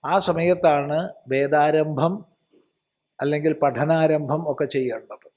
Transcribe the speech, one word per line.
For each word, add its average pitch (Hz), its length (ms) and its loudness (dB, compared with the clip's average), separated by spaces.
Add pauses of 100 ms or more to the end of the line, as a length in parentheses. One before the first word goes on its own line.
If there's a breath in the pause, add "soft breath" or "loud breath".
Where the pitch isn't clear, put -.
ആ 165 140 2
സമയത്താണ് 165 960 0 (140)
വേദാരംഭം 151 960 0 (960)
അല്ലെങ്കിൽ 147 320 0
പഠനാരംഭം 151 1000 0
ഒക്കെ 139 120 -2
ചെയ്യേണ്ടത്. 127 720 -6